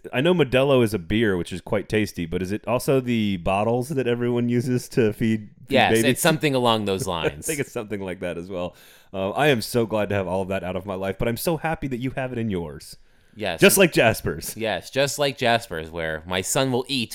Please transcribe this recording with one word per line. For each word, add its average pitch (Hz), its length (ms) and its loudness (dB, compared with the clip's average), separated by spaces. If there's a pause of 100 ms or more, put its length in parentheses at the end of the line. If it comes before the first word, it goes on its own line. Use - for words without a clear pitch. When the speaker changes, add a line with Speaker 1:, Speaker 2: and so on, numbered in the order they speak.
(120)
Speaker 1:
I 127 100 0
know 180 120 4
Modelo 135 480 4
is 110 120 2
a 107 40 0
beer, 104 380 0
which 85 160 -4
is 87 80 -6
quite - 280 -4
tasty, 104 380 -2
but 87 140 -4
is 92 100 -6
it 104 160 -6
also 135 340 0
the 113 360 0
bottles 107 540 0
that 135 160 -2
everyone 120 420 0
uses 123 420 0
to 110 220 4
feed, 110 380 0 (180)
feed 135 60 0
Speaker 2:
Yes, 113 160 6
Speaker 1:
babies? 113 140 4
Speaker 2:
it's - 180 2
something 156 320 2
along 113 320 4
those 95 200 0
Speaker 1:
<laughs> - 0 -
Speaker 2:
lines. 80 400 -4
Speaker 1:
I - 20 -8
think 151 120 -2
it's - 120 -6
something 107 280 -6
like 92 200 -8
that 87 180 -4
as 87 100 -10
well. 90 260 -6 (380)
Uh, 95 180 -2
I 139 180 2
am 127 120 4
so 117 260 0
glad 104 220 -2
to 101 60 -2
have 98 120 0
all 92 140 -2
of 92 80 -4
that 95 160 -2
out 92 120 -4
of 92 100 -8
my 101 80 -6
life, 95 240 -4
but 117 100 0
I'm 117 80 -2
so 165 220 -2
happy 160 300 -4
that 127 100 -4
you 127 140 -4
have 131 200 -6
it 120 60 -6
in 113 100 -2
yours. 82 480 -6 (400)
Speaker 2:
Yes. 92 240 -2
Speaker 1:
Just 196 180 6
like 185 140 6
Jasper's. 107 640 2
Speaker 2:
Yes, 107 340 -4
just 135 280 0
like 143 200 0
Jasper's, 110 520 0
where 80 360 -4
my 92 140 -2
son 135 320 0
will 117 160 0
eat 127 260 -4